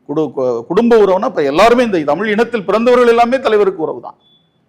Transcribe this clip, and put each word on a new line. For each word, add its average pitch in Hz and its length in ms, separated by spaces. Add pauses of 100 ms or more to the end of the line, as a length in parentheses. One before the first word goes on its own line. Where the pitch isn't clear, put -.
குடு-, 147 280
கு-, 120 300
குடும்ப 233 300
உறவுனா 190 280
இப்ப 208 180
எல்லாருமே 208 420
இந்த 196 160
தமிழ் 156 300
இனத்தில் 220 340
பிறந்தவர்கள் 240 440
எல்லாமே 233 300
தலைவருக்கு 208 440
உறவு 143 180
தான். - 140 (540)